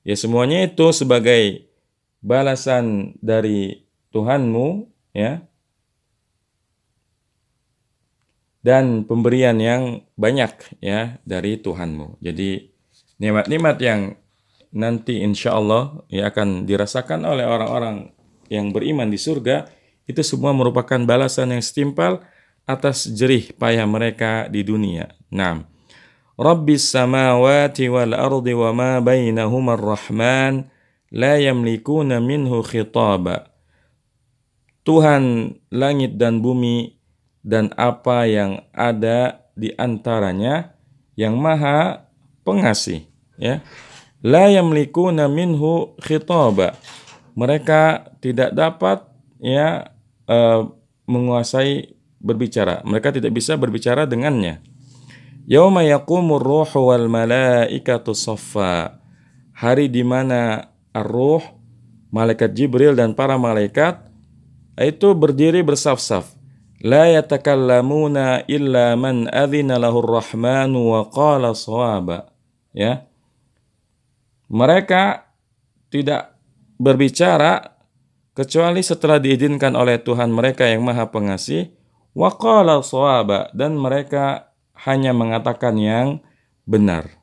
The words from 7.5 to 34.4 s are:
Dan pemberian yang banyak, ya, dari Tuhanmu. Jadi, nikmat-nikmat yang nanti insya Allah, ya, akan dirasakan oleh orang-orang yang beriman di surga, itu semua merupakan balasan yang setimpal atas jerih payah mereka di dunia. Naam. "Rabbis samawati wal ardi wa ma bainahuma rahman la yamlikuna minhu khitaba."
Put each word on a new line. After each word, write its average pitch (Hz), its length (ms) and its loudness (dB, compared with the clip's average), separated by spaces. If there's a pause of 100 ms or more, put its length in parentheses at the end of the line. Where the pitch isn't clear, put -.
Dan 123 400 2
pemberian 117 560 2
yang 120 420 -4 (140)
banyak, 117 640 -4
ya, 110 480 -6
dari 101 320 -6
Tuhanmu. 82 640 -10
Jadi, 95 480 -8 (480)
nikmat-nikmat 131 640 0
yang 104 320 -2 (560)
nanti 113 480 -4
insya 104 400 -2
Allah, 120 480 -2
ya, 101 240 -4
akan 98 320 -4
dirasakan 123 640 -4
oleh 135 160 -2
orang-orang 113 720 -6 (320)
yang 104 240 -6
beriman 117 400 -4
di 101 80 -6
surga, 143 480 -4 (400)
itu 143 160 -4
semua 139 320 -2
merupakan 123 480 0
balasan 127 480 0
yang 123 80 -4
setimpal 160 640 -2 (420)
atas 135 400 -4
jerih 117 480 0
payah 117 320 0
mereka 110 640 -4
di 101 160 -4
dunia. 98 480 -4 (160)
Naam. 90 400 -4 (640)
"Rabbis 151 560 2
samawati 131 960 2
wal 123 240 0
ardi 123 480 -2
wa 113 160 0
ma 127 240 0
bainahuma 120 800 0
rahman 123 880 -2 (480)
la 135 240 2
yamlikuna 127 800 0
minhu 123 480 -2
khitaba." 104 880 -2 (1300)